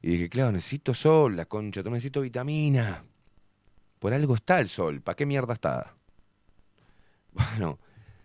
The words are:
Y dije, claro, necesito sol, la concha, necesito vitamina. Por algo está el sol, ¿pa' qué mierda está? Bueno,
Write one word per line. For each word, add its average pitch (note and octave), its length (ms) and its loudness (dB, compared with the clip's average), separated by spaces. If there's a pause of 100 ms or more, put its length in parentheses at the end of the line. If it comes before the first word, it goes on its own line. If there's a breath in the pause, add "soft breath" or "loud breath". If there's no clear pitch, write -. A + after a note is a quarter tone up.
Y E2 80 -2
dije, E2+ 180 0
claro, A#2+ 240 0
necesito C3 400 -4
sol, D3+ 420 4
la E2+ 120 -6
concha, G#2 360 -6
necesito A#2+ 380 -4
vitamina. C3 840 0 (960)
Por G2+ 140 -2
algo C#3 220 2
está F3 260 2
el G#2 80 0
sol, D#2 320 -2
¿pa' - 140 -4
qué D3 100 -2
mierda C3 300 -2
está? C2+ 400 -4 (1400)
Bueno, G#2+ 460 -2 (460 soft breath)